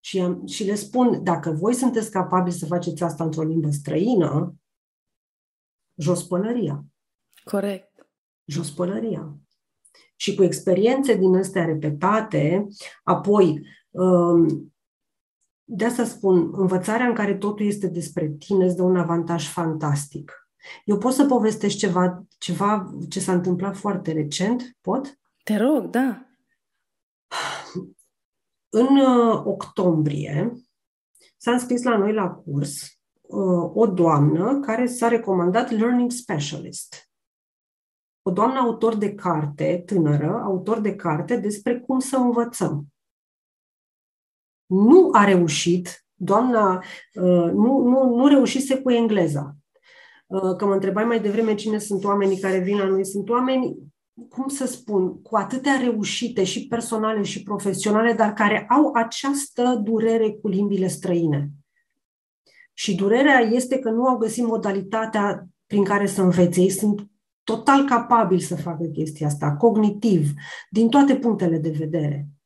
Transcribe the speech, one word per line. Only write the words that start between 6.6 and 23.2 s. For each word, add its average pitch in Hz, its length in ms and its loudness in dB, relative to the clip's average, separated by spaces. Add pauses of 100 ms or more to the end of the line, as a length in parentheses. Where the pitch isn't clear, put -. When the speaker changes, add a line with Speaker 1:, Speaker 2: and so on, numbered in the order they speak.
Speaker 2:
Corect. 196 640 -8 (360)
Speaker 1:
Jos 156 260 -6
pălăria. 180 680 -6 (800)
Și - 180 -4
cu 202 80 2
experiențe 220 720 2
din 185 220 4
astea 185 280 -2
repetate, 160 1000 -2 (360)
apoi, 180 640 2 (240)
um, 170 840 2 (920)
de 220 200 -6
asta 240 200 -2
spun, 185 480 2
învățarea 190 540 0
în 233 80 0
care 202 220 -2
totul 208 300 -4
este 202 200 -2
despre 165 420 -6 (100)
tine 190 260 0
îți 180 120 0
dă 185 60 -2
un 180 140 2
avantaj 170 500 -2
fantastic. 156 1000 -6 (360)
Eu 208 140 0
pot 240 140 0
să 269 140 4
povestesc 214 500 0
ceva, 180 480 0 (140)
ceva 196 560 -2 (140)
ce 190 120 -8